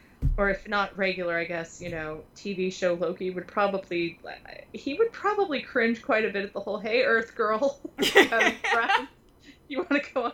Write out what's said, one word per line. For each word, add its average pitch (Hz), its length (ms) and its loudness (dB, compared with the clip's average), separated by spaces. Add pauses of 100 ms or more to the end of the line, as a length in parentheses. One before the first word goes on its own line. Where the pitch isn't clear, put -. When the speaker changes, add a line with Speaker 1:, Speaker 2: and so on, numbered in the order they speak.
(360)
Speaker 1:
or 202 140 4
if 190 160 -4
not 202 320 -2
regular, 180 400 0
I 170 60 -2
guess, 170 360 -8
you 175 100 -10
know, 156 340 -8 (100)
T 202 200 -8
V 185 160 -2
show 185 240 2
Loki 180 360 -2
would 180 160 -6
probably, 190 720 -2 (540)
he 269 220 -8
would 453 180 0
probably 381 480 0
cringe 233 420 0
quite 220 220 2
a 202 60 0
bit 196 140 -2
at 202 80 -10
the 202 80 -8
whole, 202 200 -6
"Hey, 226 240 2
Earth 226 320 2
girl, 220 420 2 (100)
<laughs> - 100 -14
um, 285 80 0
Speaker 2:
<laughs> - 680 4
Speaker 1:
friend, 240 360 2 (600)
you 294 200 -4
wanna 285 140 2 (100)
go 247 120 0
on 240 100 -4